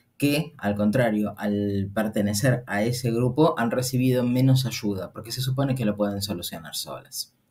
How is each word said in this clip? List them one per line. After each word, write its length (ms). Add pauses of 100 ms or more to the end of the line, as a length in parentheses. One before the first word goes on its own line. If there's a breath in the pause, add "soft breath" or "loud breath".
(160 soft breath)
que, 420
al 160
contrario, 640
al 540
pertenecer 720
a 160
ese 280
grupo, 480
han 120
recibido 540
menos 400
ayuda, 480
porque 200
se 100
supone 320
que 100
lo 120
pueden 260
solucionar 520
solas. 600 (160)